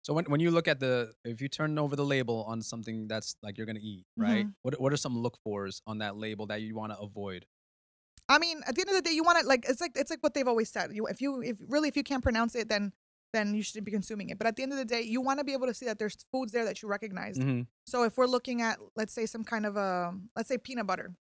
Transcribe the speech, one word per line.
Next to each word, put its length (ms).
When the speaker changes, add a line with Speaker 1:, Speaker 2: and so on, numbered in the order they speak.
Speaker 1:
So 120
when, 120
when 140
you 100
look 180
at 120
the, 340
if 160
you 80
turn 300
over 180
the 80
label 400
on 180
something 460
that's, 340
like, 140
you're 100
gonna 160
eat, 220
right? 300
Speaker 2:
Mm-hmm. 40
Speaker 1:
What, 180
what 120
are 40
some 220
look 200
fors 480
on 120
that 180
label 320
that 140
you 120
wanna 260
avoid? 460
Speaker 2:
I 100
mean, 280
at 80
the 80
end 80
of 60
the 60
day, 100
you 100
wanna, 240
like, 220
it's 120
like, 160
it's 140
like 120
what 120
they've 140
always 220
said. 240
You, 120
if 140
you, 220
if 140
really, 220
if 80
you 60
can't 200
pronounce 320
it, 140
then, 240
then 200
you 80
shouldn't 220
be 60
consuming 400
it. 80
But 80
at 100
the 60
end 100
of 60
the 60
day, 180
you 180
wanna 240
be 80
able 140
to 80
see 120
that 120
there's 180
foods 200
there 120
that 180
you 60
recognize. 500
Speaker 1:
Mm-hmm. 240
Speaker 2:
So 180
if 120
we're 100
looking 360
at, 160
let's 160
say, 140
some 180
kind 220
of 100
a, 380
let's 120
say 100
peanut 280
butter. 380